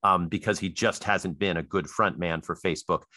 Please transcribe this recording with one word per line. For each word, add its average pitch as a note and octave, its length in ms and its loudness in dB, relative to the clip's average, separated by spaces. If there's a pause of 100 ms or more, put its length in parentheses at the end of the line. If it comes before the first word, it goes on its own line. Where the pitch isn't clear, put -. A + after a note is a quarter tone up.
um, F#2 240 4
because G2+ 320 0
he G2 80 -4
just G2+ 380 -2
hasn't F#2+ 340 0
been F#2+ 160 0
a E2 80 -2
good F2+ 260 -2
front G2+ 300 0
man E2 220 -2
for E2+ 160 -6
Facebook. E2+ 460 -2 (140)